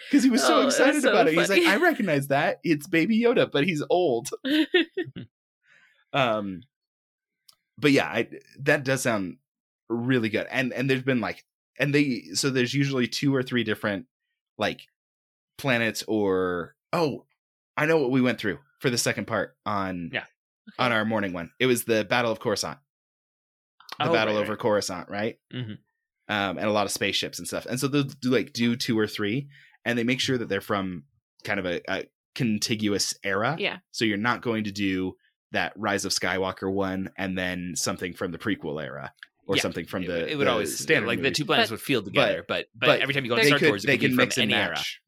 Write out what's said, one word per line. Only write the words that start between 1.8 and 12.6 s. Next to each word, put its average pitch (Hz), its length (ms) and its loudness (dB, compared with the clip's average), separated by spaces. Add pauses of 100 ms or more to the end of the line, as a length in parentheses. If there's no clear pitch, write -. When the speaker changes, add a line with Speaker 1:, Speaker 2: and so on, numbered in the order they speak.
Speaker 1:
that. 147 360 2
It's 156 240 0
Baby 180 340 2
Yoda, 233 300 4
but 143 140 2
he's 151 240 -2
old." 147 400 2 (140)
Speaker 2:
<laughs> 302 800 0 (880)
Speaker 1:
Um, 107 480 -2 (1160)
but 139 140 4
yeah, 120 140 4
I, 107 240 -2 (300)
that 147 260 0
does 135 160 2
sound 101 360 -2 (520)
really 120 400 2
good. 101 200 0
And, 123 220 -2
and 127 180 -2
there's 131 140 2
been, 127 160 0
like, 92 240 -4 (340)
and 139 160 0
they, 139 280 2 (140)
so 143 140 0
there's 123 240 0